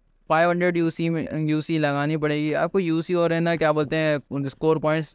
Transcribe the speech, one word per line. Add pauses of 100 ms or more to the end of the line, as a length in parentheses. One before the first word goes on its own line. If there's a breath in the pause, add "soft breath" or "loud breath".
(300)
फ़ाइव
हंड्रेड
यूसी
में,
यूसी
लगानी
पड़ेगी
आपको,
यूसी
और
है
ना
क्या
बोलते
हैं
स्कोर
पॉइंट्स